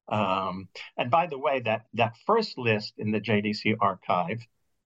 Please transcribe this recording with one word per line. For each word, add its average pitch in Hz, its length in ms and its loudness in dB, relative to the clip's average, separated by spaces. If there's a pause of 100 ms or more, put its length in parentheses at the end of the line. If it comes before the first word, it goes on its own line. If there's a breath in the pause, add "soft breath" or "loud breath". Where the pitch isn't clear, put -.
Um, 95 600 -2 (280 loud breath)
and 127 120 -4
by 165 200 2
the 143 100 -8
way, 139 220 0
that, 113 340 -2
that 113 220 0 (100)
first 220 320 2
list 110 400 0
in 107 140 -2
the 107 80 2
J 104 200 2
D 101 120 0
C 107 280 0
archive, 95 600 0 (460)